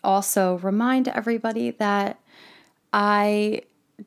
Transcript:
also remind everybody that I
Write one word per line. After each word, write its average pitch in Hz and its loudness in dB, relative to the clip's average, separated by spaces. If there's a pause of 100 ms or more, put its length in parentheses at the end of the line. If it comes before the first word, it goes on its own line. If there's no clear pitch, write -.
also 196 0
remind 240 0
everybody 226 -4
that 202 0 (760)
I 208 2 (440)